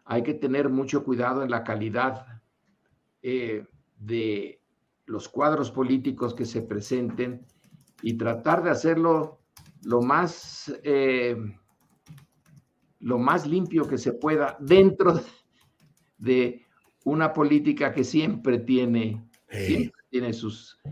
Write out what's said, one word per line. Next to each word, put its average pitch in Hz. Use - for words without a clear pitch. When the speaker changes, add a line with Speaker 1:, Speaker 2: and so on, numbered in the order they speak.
Speaker 1:
hay 120
que 151
tener 143
mucho 135
cuidado 127
en 131
la 117
calidad, 113
eh, 120
de 110
los 104
cuadros 143
políticos 127
que 123
se 110
presenten 123
y 113
tratar 117
de 170
hacerlo 160
lo 120
más, 147
eh, 131
lo 120
más 147
limpio 160
que 131
se 120
pueda 147
dentro 180
de 120
una 156
política 147
que 131
siempre 135
tiene, 117
Speaker 2:
Sí. 101
Speaker 1:
siempre -
tiene 123
sus 110